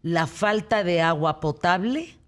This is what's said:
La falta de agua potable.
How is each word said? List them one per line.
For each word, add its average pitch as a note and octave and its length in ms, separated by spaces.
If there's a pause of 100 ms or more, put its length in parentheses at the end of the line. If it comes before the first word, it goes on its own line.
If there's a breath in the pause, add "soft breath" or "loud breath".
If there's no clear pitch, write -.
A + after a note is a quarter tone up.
La E3 240
falta G#3+ 560
de E3+ 200
agua D#3 360
potable. F3+ 760 (120)